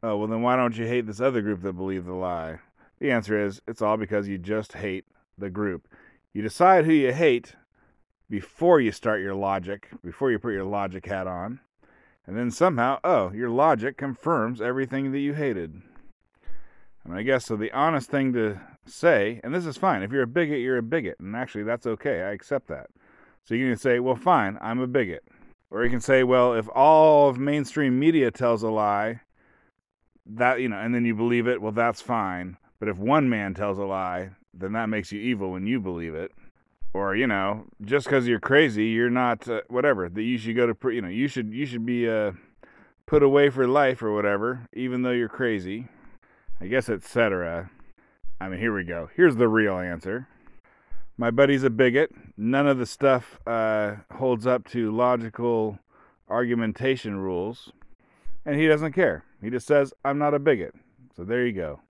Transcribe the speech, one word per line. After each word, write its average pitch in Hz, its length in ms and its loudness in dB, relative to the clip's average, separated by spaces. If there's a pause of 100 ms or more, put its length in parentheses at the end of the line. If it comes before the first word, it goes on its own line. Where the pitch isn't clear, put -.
Oh, 107 140 -2
well, 107 120 -2
then 113 120 -2
why 123 160 2
don't 120 220 0
you 117 80 -4
hate 120 200 -2
this 104 140 -10
other 123 220 2
group 101 200 -2
that 95 120 -4
believed 92 320 -6
the 92 80 -8
lie? 85 460 -6 (380)
The 147 120 -2
answer 104 340 0
is, 101 240 -6
it's 110 140 -6
all 107 160 2
because 104 300 -2
you 98 100 -6
just 101 360 -6
hate 95 300 -8 (320)
the 98 140 -8
group. 92 380 -4 (460)
You 104 80 -4
decide 175 420 4
who 160 80 4
you 135 200 4
hate 131 440 2 (720)
before 156 500 4
you 113 120 2
start 107 280 -2
your 98 140 -4
logic, 98 540 -4 (160)
before 107 260 -2
you 110 80 2
put 110 160 -6
your 95 100 -4
logic 98 420 -6
hat 95 200 -4
on. 92 340 -8 (680)
And 95 100 -10
then 120 140 -2
somehow, 135 520 2
oh, 117 300 2
your 117 180 -6
logic 127 460 2
confirms 123 640 -2
everything 131 500 -4
that 139 80 -4
you 143 160 -2
hated. 95 480 -4 (1200)
I - 40 -16
mean, 87 100 -10
I 104 40 -6
guess, 127 220 0
so 113 120 -6
the 107 160 -4
honest 147 360 0
thing 135 240 0
to 107 280 0 (260)
say, 117 560 2
and 123 100 -8
this 175 140 -4
is 147 100 -8
fine, 151 260 0
if 101 100 -6
you're 135 100 0
a 123 60 0
bigot, 147 320 -2
you're 127 180 0
a 117 40 -2
bigot, 113 360 -4
and 98 160 -10
actually 113 300 -8
that's 113 220 -4
okay, 110 360 -4
I 95 80 -6
accept 123 380 -6
that. 69 220 -12 (540)
So 110 100 -6
you 127 140 0
can 120 80 0
say, 123 220 2
"Well, 127 160 0
fine, 117 460 2
I'm 117 180 -6
a 127 80 -2
bigot." 117 380 -4 (440)
Or 104 160 -4
you 120 60 2
can 120 100 0
say, 131 220 4
"Well, 123 320 4
if 107 200 -2
all 151 540 8
of 127 100 -2
mainstream 139 600 0
media 147 320 4
tells 117 320 0
a 113 80 -2
lie, 107 500 0 (1040)
that, 123 360 0
you 127 80 -2
know, 104 100 -4
and 117 160 -4
then 120 100 0
you 117 120 2
believe 120 320 0
it, 123 120 0
well, 107 120 -6
that's 117 280 0
fine. 92 560 -4 (220)
But 104 100 -4
if 95 100 -6
one 135 300 2
man 104 260 -2
tells 98 240 -4
a 101 60 -4
lie, 95 460 -6 (240)
then 95 200 -8
that 113 140 -4
makes 107 220 -4
you 104 100 -10
evil 104 300 -4
when 92 160 -6
you 120 140 -2
believe 85 340 -8
it." 82 160 -8 (640)
Or, 98 220 -2
you 127 100 2
know, 104 380 -2 (160)
just 120 260 -2
'cause 131 220 2
you're 120 100 2
crazy, 131 460 4
you're 113 240 2
not, 120 400 0
uh, 113 200 -4
whatever, 120 420 0
that 101 120 -6
you 123 140 -2
should 113 200 -4
go 123 100 2
to, 117 80 0
pr-, 131 160 -4
you 117 100 -4
know, 95 80 -8
you 113 180 -2
should, 120 260 -6
you 127 120 -6
should 120 220 -6
be, 120 200 0
uh, 107 260 0 (760)
put 151 160 4
away 143 260 8
for 131 180 2
life 131 360 2
or 110 100 -2
whatever, 104 640 -2
even 123 260 -4
though 123 100 0
you're 120 180 0
crazy. 110 600 -4 (720)
I 87 60 -8
guess, 120 240 -2
et 98 120 -2
cetera. 87 680 -2 (680)
I 95 100 -8
mean, 90 100 -8
here 110 140 0
we 95 100 -4
go. 85 320 -8
Here's 165 200 6
the 117 120 6
real 107 300 2
answer. 90 500 -8 (880)
My 120 140 0
buddy's 135 340 6
a 131 60 6
bigot. 127 440 2 (220)
None 131 300 2
of 139 120 4
the 120 80 -2
stuff, - 600 0
uh, 110 500 0 (160)
holds 123 340 -2
up 123 220 0
to 113 240 -2
logical 117 840 0 (500)
argumentation 117 880 -2
rules. 95 540 -6 (720)
And 147 160 -2
he 156 80 4
doesn't 151 240 2
care. 135 320 2 (160)
He 104 80 -8
just 120 180 -6
says, 143 280 4 (100)
"I'm 139 140 0
not 147 160 2
a 147 40 2
bigot." 139 360 0 (420)
So 87 80 -10
there 120 220 0
you 120 60 -2
go. 80 380 -8